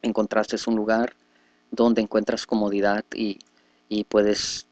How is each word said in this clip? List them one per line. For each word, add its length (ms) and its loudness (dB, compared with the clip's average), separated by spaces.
Encontraste 540 -2
un 80 2
lugar 380 0
donde 300 2
encuentras 440 -2
comodidad 580 0
y, 240 -4
y 160 -2
puedes 680 0